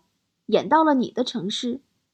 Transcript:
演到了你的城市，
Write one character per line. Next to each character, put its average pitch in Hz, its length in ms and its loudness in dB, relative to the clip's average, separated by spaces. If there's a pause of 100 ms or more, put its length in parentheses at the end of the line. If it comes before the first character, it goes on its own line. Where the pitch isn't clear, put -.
(480)
演 180 200 2
到 302 160 4
了 302 120 4
你 247 160 0
的 247 120 -2
城 240 240 -6
市， 240 340 -8 (320)